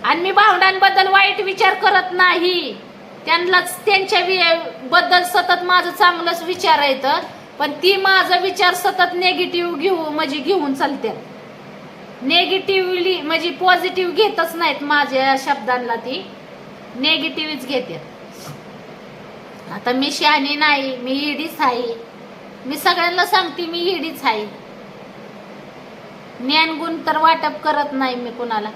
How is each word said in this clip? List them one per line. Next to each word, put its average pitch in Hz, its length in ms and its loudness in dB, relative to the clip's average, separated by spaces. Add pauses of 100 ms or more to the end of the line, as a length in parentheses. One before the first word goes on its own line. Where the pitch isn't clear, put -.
आणि 302 180 2
मी 381 100 0
भावंडांबद्दल 381 760 4
वाईट 392 340 4
विचार 381 320 2
करत 370 380 2
नाही, 349 640 2 (480)
त्यांनाच 349 600 0
त्यांच्या 381 340 2
वि-, 339 680 0
बद्दल 349 360 4
सतत 359 400 0
माझं 359 280 2
चांगलंच 349 520 2
विचार 330 380 2
येतं, 285 380 2 (400)
पण 294 120 -2
ती 370 240 4
माझा 381 420 4
विचार 359 360 2
सतत 359 400 2
निगेटिव्ह 349 640 0
घेऊ, 320 320 0
म्हणजे 302 280 -2
घेऊन 294 360 0
चालतात. 269 420 -2 (1040)
निगेटिव्हली 359 1000 2
म्हणजे 320 280 -2
पॉझिटिव्ह 359 640 0
घेतच 339 420 2
नाहीत 311 280 -2
माझ्या 269 560 2
शब्दांना, 247 560 -2
ती 254 360 -8 (640)
निगेटिव्हच 311 720 -2
घेते. - 480 -6 (1600)
आता 202 180 -4
मी 269 200 0
शहाणी 294 440 2
नाही, 277 420 2
मी 247 140 -6
इडीच 294 480 -4
आहे. 254 240 0 (840)
मी 277 120 -6
सगळ्यांना 349 480 2
सांगते 349 400 0
मी 339 140 -6
इडीच 330 460 -4
आहे. 214 200 0 (1900)
ज्ञानगुण 320 680 -2
तर 311 120 0
वाटप 320 460 2
करत 294 280 0
नाही 262 240 -2
मी 240 160 -8
कुणाला. 226 440 -4